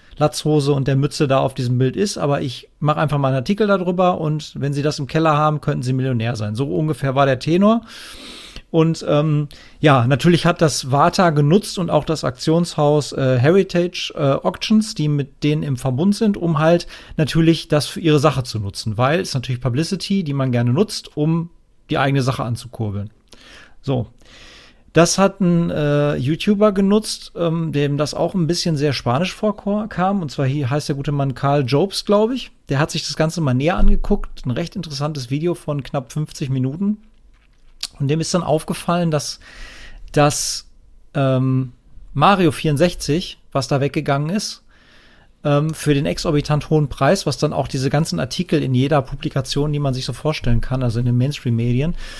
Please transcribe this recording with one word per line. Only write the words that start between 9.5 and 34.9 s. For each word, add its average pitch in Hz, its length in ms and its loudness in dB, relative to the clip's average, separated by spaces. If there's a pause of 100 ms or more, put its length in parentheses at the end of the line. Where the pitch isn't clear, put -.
ja, 131 260 4
natürlich 151 380 4
hat 170 160 0
das 143 300 0
Vata 170 400 4
genutzt 151 480 2
und 170 100 -2
auch 151 160 2
das 160 200 -4
Auktionshaus, 151 880 0
äh, 131 260 2
Heritage, 175 800 2
äh, - 20 -6
Auctions, 185 760 0
die 151 140 0
mit 143 360 -2
denen 151 180 0
im 143 140 -2
Verbund 135 400 0
sind, 208 200 2
um 165 220 0
halt 170 280 2 (300)
natürlich 160 520 2
das 147 180 0
für - 140 -10
ihre 151 180 4
Sache 131 240 2
zu - 160 -8
nutzen, 101 400 -6
weil 139 220 2
es 180 140 -6
natürlich 123 260 -4
Publicity, 165 640 -2
die 143 100 -4
man 135 160 0
gerne 120 220 2
nutzt, - 440 -2
um 165 340 0 (400)
die 151 60 -2
eigene 139 260 2
Sache 123 200 -2
anzukurbeln. 104 680 -6 (720)
So. 127 260 -2 (840)
Das 175 240 4
hat 196 240 2
ein, 175 300 2
äh, 147 460 0
YouTuber 196 560 2
genutzt, 202 640 0
ähm, 165 340 -2
dem 143 280 0
das 147 160 -2
auch 170 200 -2
ein 175 120 0
bisschen 170 300 0
sehr 143 180 0
spanisch 143 380 -2
vorkam. 202 880 -2
Und 147 80 -6
zwar 139 160 -2
hier 135 240 -2
heißt 147 180 -2
der 143 80 -2
gute 139 160 -4
Mann 139 220 -2
Karl 143 320 0
Jobst, 147 400 0
glaub 214 240 2
ich. 254 200 -8 (180)
Der 135 100 -2
hat 156 120 0
sich - 160 -6
das - 100 -10
Ganze 160 240 -2
mal 135 140 0
näher 147 220 0
angeguckt. - 680 4
Ein 127 60 -4
recht 160 240 -6
interessantes 147 560 -6